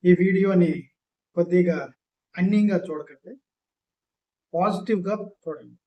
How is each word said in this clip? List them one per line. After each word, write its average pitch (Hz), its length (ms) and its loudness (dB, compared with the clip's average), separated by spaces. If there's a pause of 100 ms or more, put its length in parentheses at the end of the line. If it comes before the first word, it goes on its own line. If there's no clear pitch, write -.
ఈ 180 180 8
వీడియోని 185 500 2 (640)
కొద్దిగా 175 400 0 (580)
అన్యంగా 202 420 2 (100)
చూడకండి, 151 460 -14 (1200)
పాజిటివ్‌గా 190 640 -2 (280)
చూడండి. 151 320 -14 (120)